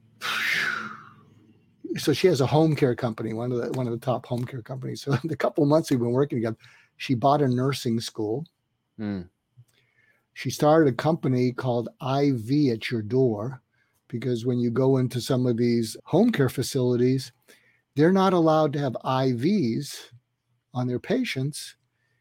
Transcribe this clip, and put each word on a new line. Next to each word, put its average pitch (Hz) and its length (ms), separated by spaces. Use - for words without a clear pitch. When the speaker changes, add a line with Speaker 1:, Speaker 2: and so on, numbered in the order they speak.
Speaker 1:
<sighs> - 1800
so - 140
she 160 140
has 147 140
a 131 60
home 156 280
care 127 220
company, 110 360
one 120 200
of 120 60
the, - 140
one 127 140
of 117 60
the 117 120
top 127 220
home 123 180
care 123 180
companies. 131 400
So 139 100
<laughs> 131 100
in 165 60
the 151 80
couple - 300
months 156 240
we've 131 100
been 120 120
working 139 260
together, 113 200
she - 180
bought 139 280
a 135 60
nursing 123 520
school. 113 440
Speaker 2:
Mm. 98 300
Speaker 1:
She - 160
started 151 420
a - 40
company 131 560
called 120 360
I 139 340
V 127 360
at 110 200
Your 113 120
Door, 120 600
because 120 360
when 123 140
you 120 120
go 135 260
into 127 240
some 127 260
of 120 100
these 117 480
home 220 280
care 135 160
facilities, 127 840
they're 160 160
not 190 200
allowed 156 400
to 151 60
have 135 240
I 131 300
Vs 139 800
on 127 140
their 123 140
patients. 165 720